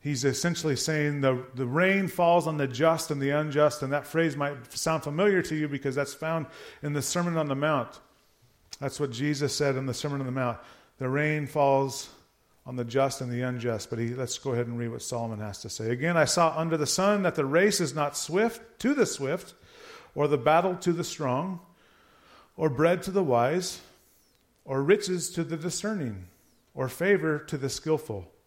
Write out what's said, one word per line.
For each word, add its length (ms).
he's 200
essentially 540
saying 460
the, 200
the 100
rain 420
falls 400
on 120
the 80
just 440
and 120
the 80
unjust. 520
And 120
that 120
phrase 300
might 340
sound 320
familiar 380
to 140
you 120
because 280
that's 180
found 320
in 100
the 80
Sermon 380
on 100
the 60
Mount. 440
That's 200
what 120
Jesus 440
said 200
in 100
the 80
Sermon 260
on 60
the 60
Mount. 260
"The 100
rain 380
falls 640
on 100
the 80
just 380
and 100
the 80
unjust." 480
But 100
he, 120
let's 260
go 160
ahead 140
and 120
read 100
what 120
Solomon 400
has 220
to 80
say. 180
"Again, 300
I 80
saw 280
under 220
the 100
sun 360
that 120
the 120
race 340
is 140
not 200
swift 460
to 120
the 140
swift, 480
or 140
the 80
battle 400
to 160
the 100
strong, 580
or 100
bread 360
to 60
the 140
wise, 560
or 180
riches 480
to 140
the 120
discerning, 680
or 140
favor 500
to 180
the 120
skillful. 640